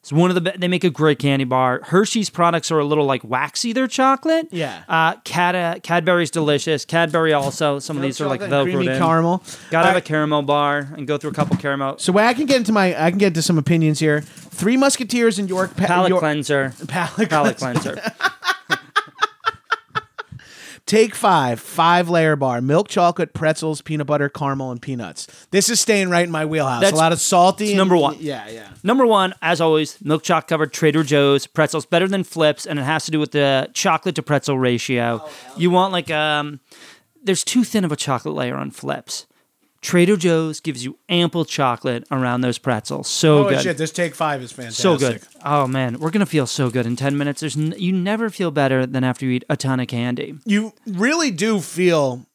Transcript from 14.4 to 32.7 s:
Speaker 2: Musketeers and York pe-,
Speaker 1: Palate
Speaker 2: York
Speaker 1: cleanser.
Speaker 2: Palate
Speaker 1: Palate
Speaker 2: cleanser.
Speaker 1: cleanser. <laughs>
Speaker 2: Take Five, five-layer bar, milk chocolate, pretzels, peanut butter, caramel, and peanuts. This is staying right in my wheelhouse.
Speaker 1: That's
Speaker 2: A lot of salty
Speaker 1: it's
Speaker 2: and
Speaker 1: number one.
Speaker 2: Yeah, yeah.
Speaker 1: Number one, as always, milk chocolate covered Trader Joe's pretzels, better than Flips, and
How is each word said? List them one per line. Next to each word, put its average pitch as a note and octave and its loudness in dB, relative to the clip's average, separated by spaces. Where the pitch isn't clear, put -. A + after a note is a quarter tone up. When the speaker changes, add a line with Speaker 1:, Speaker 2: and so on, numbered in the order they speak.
Speaker 2:
Musketeers A#3+ 2
and G3 -4
York F#3 -2
pe-, F#3 0
Speaker 1:
Palate F3+ 4
Speaker 2:
York F#3 4
Speaker 1:
cleanser. D3 0
Speaker 2:
Palate E3+ -2
Speaker 1:
Palate D#3 2
Speaker 2:
cleanser. B2 -4
Speaker 1:
cleanser. G#3+ -8
<laughs> - -8
Speaker 2:
Take A3 4
Five, C#3+ 2
five-layer E3+ 2
bar, B2+ 0
milk D3 2
chocolate, F3 0
pretzels, D#3 -2
peanut D3+ -6
butter, C#3+ 0
caramel, C#3 -6
and A#2+ -12
peanuts. A#2 -10
This G3 2
is A3+ 0
staying G3 2
right F3 4
in F3 -6
my D#3 -2
wheelhouse. C#3 0
Speaker 1:
That's G3 4
Speaker 2:
A D3+ 2
lot D#3+ 4
of E3+ 0
salty F#3+ 4
Speaker 1:
it's G#3 0
Speaker 2:
and G3+ 2
Speaker 1:
number F#3 4
one. D3 2
Speaker 2:
Yeah, C3+ -8
yeah. A2 -18
Speaker 1:
Number B3 4
one, F#3+ 4
as E3 0
always, D#3 2
milk D#3 0
chocolate E3+ 0
covered D#3 -2
Trader D#3 2
Joe's C#3+ 2
pretzels, D#3 -2
better F3+ 2
than F#3+ -2
Flips, D3+ -2
and D3 -6